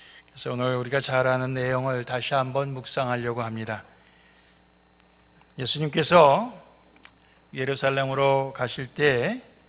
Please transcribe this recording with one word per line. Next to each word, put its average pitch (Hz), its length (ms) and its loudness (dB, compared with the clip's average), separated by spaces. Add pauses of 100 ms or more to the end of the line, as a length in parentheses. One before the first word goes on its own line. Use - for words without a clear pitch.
(320)
그래서 - 200 -10
오늘 127 240 -2
우리가 123 260 -4
잘 131 260 0
아는 131 260 0
내용을 127 500 -2
다시 127 300 -6
한번 135 400 -2
묵상하려고 123 720 -4
합니다. 110 400 -8 (1800)
예수님께서 156 920 4 (1000)
예루살렘으로 135 1040 0
가실 127 300 -4
때 147 560 2 (240)